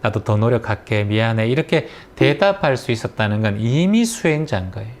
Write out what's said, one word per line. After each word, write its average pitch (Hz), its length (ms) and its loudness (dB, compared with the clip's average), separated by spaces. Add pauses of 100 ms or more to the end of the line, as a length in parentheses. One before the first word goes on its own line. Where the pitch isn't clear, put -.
나도 107 220 -2
더 107 120 2
노력할게, 113 680 0
미안해" 110 440 0
이렇게 151 400 0 (280)
대답할 147 600 2
수 - 160 -4
있었다는 107 480 -2
건 107 180 0
이미 170 460 2
수행자인 151 680 -2
거예요. 104 200 -10 (100)